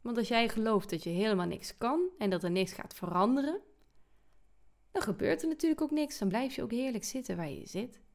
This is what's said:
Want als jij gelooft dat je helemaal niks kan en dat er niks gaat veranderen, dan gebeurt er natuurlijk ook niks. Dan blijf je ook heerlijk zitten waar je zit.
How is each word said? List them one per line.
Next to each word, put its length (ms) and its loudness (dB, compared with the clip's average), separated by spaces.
Want 160 -2
als 100 0
jij 220 4
gelooft 400 2
dat 140 -2
je 60 -4
helemaal 380 2
niks 300 -8
kan 400 0
en 120 0
dat 140 2
er 80 0
niks 200 2
gaat 240 -12
veranderen, 640 2
dan 100 0
gebeurt 400 0
er 60 -2
natuurlijk 340 0
ook 100 0
niks. 260 -2
Dan 100 0
blijf 280 0
je 80 -4
ook 80 -6
heerlijk 320 -2
zitten 340 -6
waar 120 -4
je 180 -10
zit. 340 -8